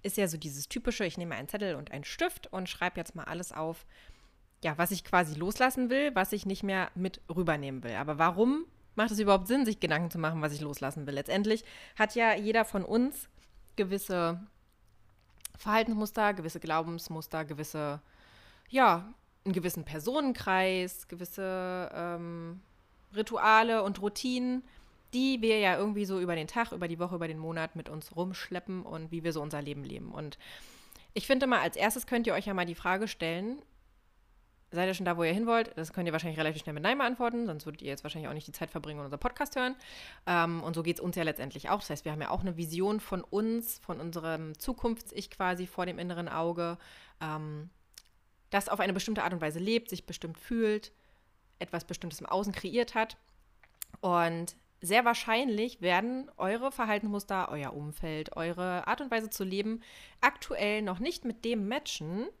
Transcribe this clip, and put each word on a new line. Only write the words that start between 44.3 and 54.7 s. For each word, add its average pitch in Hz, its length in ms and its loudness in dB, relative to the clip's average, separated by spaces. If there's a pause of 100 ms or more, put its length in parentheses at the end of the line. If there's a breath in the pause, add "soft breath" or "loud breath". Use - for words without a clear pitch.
Zukunfts-Ich 233 720 -4
quasi 180 380 -2
vor 180 180 -2
dem 180 140 -6
inneren 175 280 -4
Auge, 170 500 -2 (440 loud breath)
ähm, 156 480 -6 (800)
das 196 200 2
auf 233 100 0
eine 190 140 4
bestimmte 208 300 0
Art 180 100 0
und 165 80 -4
Weise 156 180 -2
lebt, 226 300 2
sich - 160 -8
bestimmt 165 320 -10
fühlt, 214 560 0 (640 soft breath)
etwas - 240 -6
Bestimmtes 170 380 -8
im - 40 -12
Außen 202 280 0
kreiert 226 420 -2
hat. 220 220 0 (840)
Und 170 560 2 (240)